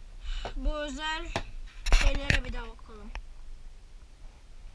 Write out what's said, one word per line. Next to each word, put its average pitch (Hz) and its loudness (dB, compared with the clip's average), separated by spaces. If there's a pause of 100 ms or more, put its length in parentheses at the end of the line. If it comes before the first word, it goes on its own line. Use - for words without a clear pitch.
(560)
bu 302 2
özel 311 -2 (760)
şeylere 277 6
bir 233 -4
daha 240 -4
bakalım. 220 -12 (1600)